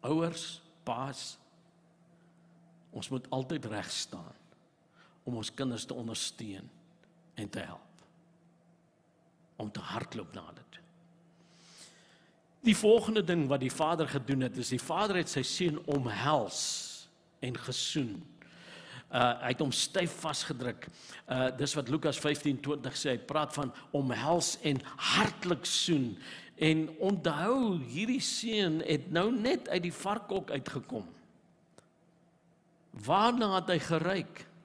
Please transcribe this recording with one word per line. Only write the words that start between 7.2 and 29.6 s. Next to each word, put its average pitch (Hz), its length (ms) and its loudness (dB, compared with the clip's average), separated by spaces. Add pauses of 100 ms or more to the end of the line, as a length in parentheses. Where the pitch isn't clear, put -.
en 104 80 -6
te 101 160 -8
help. - 400 -18 (1500)
Om 107 160 -8
te - 80 -12
hardloop - 560 -8
na 87 160 -12
dit. - 120 -20 (2000)
Die 220 120 8
volgende 214 480 6
ding 170 240 4
wat 139 120 4
die 131 120 0
vader 160 360 2
gedoen 131 380 0
het, 110 100 -4
is 127 160 -4
die 127 80 0
vader 185 400 0
het 170 80 -2
sy 139 160 -2
seun 165 380 0 (100)
omhels 123 680 2 (840)
en 127 160 -4
gesoen. 123 540 -2 (1000)
Uh, 120 200 6 (100)
hy 127 80 0
het 127 80 -2
hom 135 140 2
styf 175 480 0
vasgedruk. 127 680 -4 (400)
Uh, 127 300 2
dis 143 180 0
wat 127 160 -2
Lukas 156 260 2
vyftien 147 460 2
twintig 143 320 -4
sê. 135 160 0
Hy 120 160 0
praat 147 260 0
van 139 160 -2 (240)
omhels 139 600 2 (100)
en 139 160 2 (320)
hartlik - 560 2
soen. 131 460 2 (420)
En 160 300 4 (180)
onthou, 185 880 2
hierdie 220 320 0
seun 202 600 2
het 147 260 2
nou 175 240 4
net 233 320 0